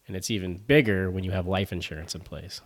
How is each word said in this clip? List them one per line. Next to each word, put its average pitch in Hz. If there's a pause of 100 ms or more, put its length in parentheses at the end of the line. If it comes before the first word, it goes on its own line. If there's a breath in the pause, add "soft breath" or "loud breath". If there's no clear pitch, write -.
And 98
it's 92
even 92
bigger 107
when 92
you 92
have 92
life 95
insurance 80
in 85
place, 80